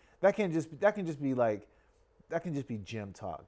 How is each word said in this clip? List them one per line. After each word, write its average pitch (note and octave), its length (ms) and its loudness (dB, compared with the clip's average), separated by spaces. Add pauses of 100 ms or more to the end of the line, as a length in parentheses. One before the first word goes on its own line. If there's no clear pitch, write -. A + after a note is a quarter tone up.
(200)
that G3 160 6
can G3+ 160 0
just, D#3 300 -2
that G#3 120 6
can G3+ 140 -4
just D3 120 -4
be C3+ 140 0
like, A2+ 320 2 (640)
that E3 140 -2
can F3 100 -4
just C#3 140 -4
be A#2 120 -4
gym G2+ 340 -8
talk. - 340 -8